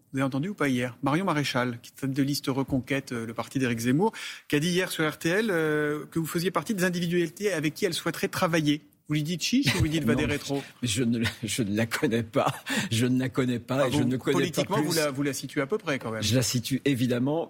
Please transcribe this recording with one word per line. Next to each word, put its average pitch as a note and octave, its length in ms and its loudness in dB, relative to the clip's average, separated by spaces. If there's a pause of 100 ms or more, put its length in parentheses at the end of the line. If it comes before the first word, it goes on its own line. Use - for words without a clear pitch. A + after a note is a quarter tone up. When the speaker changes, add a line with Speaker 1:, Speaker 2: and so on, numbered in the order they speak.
(120)
Speaker 1:
Vous C3+ 80 -4
avez C#3 60 2
entendu C#3 240 -2
ou G#3 60 -6
pas D3 120 0
hier ? B2 360 0
Marion D3 200 2
Maréchal, C3 580 0
qui - 140 -20
est - 60 -20
tête C3+ 100 -2
de C3+ 100 0
liste C#3 280 -2
Reconquête, C3 640 -2
euh, A2+ 120 -6
le A2+ 80 -8
parti A#2 260 -6
d'Éric A#2+ 200 2
Zemmour, C#3+ 320 4 (380)
qui D3+ 80 4
a - 20 2
dit D3+ 120 0
hier F3+ 200 2
sur D#3 180 0
R D3 80 -6
T E3 120 0
L, G#3 220 2
euh, D3+ 600 0
que E3 80 -2
vous D#3+ 80 -2
faisiez F3 240 -2
partie F3+ 240 -2
des F3 80 0
individualités F3 680 0
avec D3+ 220 0
qui G#3 100 -2
elle E3+ 80 0
souhaiterait E3+ 340 -2
travailler. D#3+ 540 2 (260)
Vous D3+ 60 -2
lui D3+ 100 0
dites E3 180 -4
chiche - 320 2
ou F#3+ 40 0
vous E3+ 80 4
lui D#3 40 2
dites D3+ 140 0
va D3 100 2
Speaker 2:
<laughs> - 20 2
Non, C#3+ 40 2
Speaker 1:
des D3+ 60 2
rétros ? C#3+ 360 -2 (200)
Speaker 2:
mais B2 80 0
je A2 140 0
ne, A#2 200 0 (200)
je A2 200 -2
ne G2+ 140 -2
la A2+ 80 2
connais A2+ 380 0
pas. - 300 0 (380)
Je A2+ 140 2
ne B2+ 140 2
la C3 100 0
connais B2 300 0
pas B2+ 240 0
Speaker 1:
Ah, C3 40 2
Speaker 2:
et B2 60 -2
je C#3+ 60 2
Speaker 1:
vous, B2 40 4
Speaker 2:
ne B2 140 0
connais C#3+ 160 0
pas - 60 4
Speaker 1:
politiquement, E3+ 400 0
Speaker 2:
plus. - 80 2
Speaker 1:
vous F3 60 0
la, D3+ 180 2
vous C3+ 120 -2
la C#3+ 100 0
situez C#3 280 -4
à C3+ 60 0
peu G#3+ 100 0
près D3 200 -2
quand A#2 140 -6
même. A2 120 -4
Speaker 2:
Je G#2 120 2
la C3 60 4
situe B2 420 0
évidemment, C3 680 2